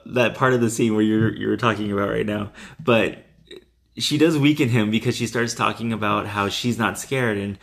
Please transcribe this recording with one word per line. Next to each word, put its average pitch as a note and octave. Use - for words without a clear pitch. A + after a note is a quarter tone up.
that A#2
part C3
of B2
the A#2
scene A2+
where G#2+
you're, A2
you're G#2+
talking G#2+
about G2+
right A2
now. G#2
But A2+
she C3
does D#3
weaken D3
him A2
because A2+
she A#2
starts A#2
talking A2
about G#2
how G2+
she's A#2
not G#2
scared B2
and, G2+